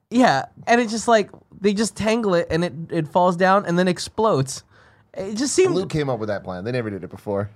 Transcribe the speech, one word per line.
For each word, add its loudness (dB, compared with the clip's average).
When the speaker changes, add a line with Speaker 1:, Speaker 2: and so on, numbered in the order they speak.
Speaker 1:
Yeah, 2
and 4
it's -4
just -4
like, 4
they 2
just -2
tangle 0
it, 0
and 0
it, -8
it -2
falls 2
down 4
and 0
then 2
explodes. -2
It -8
just -2
seemed 4
Speaker 2:
Luke -2
came -2
up -2
with -4
that -4
plan. -8
They -6
never -4
did -8
it -14
before. -6